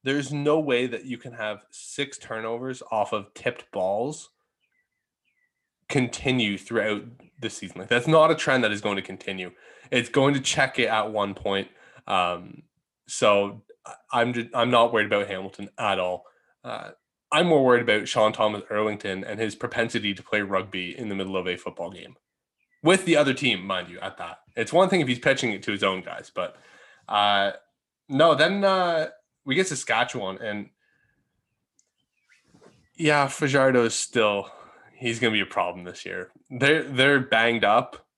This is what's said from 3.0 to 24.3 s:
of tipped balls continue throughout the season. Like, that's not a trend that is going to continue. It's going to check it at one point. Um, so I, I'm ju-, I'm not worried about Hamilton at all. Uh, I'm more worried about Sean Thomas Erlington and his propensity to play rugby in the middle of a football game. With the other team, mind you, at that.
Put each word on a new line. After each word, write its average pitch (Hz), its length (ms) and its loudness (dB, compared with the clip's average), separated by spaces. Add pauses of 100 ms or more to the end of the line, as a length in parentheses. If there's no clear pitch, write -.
of 101 200 -8
tipped - 380 -8
balls 104 580 -4 (1600)
continue 123 680 0
throughout 107 460 -4 (360)
the 113 100 -8
season. 92 320 -14
Like, - 80 -14
that's - 180 2
not 160 240 6
a 151 40 4
trend 135 280 0
that 107 80 2
is 104 100 -4
going 101 140 -2
to 95 60 -4
continue. 92 500 -10 (400)
It's 123 180 0
going 143 260 4
to 135 40 -2
check 131 400 0
it 117 80 2
at 110 240 0
one 101 220 -2
point. 98 360 -2 (380)
Um, 90 560 -2 (440)
so 104 560 2 (220)
I, - 80 -18 (180)
I'm 120 220 0
ju-, 117 200 -4
I'm 120 180 2
not 120 200 6
worried 107 160 2
about 101 200 0
Hamilton 98 500 -10
at 101 220 -2
all. 90 260 -4 (380)
Uh, 113 280 -12 (400)
I'm 165 160 4
more 151 160 6
worried 120 200 6
about 107 240 2
Sean 107 260 2
Thomas 107 380 -2
Erlington 104 520 -4
and 107 160 -10
his 110 160 -4
propensity 110 600 -4
to - 80 -18
play 104 180 -2
rugby 95 560 -6
in 113 120 -8
the 98 60 -4
middle 95 220 -4
of 92 100 -4
a 87 100 -4
football 87 340 -10
game. 82 240 -20 (680)
With 190 240 4
the 160 120 4
other 139 160 4
team, 113 320 -2
mind 90 240 -6
you, 87 100 -16
at 95 180 -10
that. 85 220 -14 (160)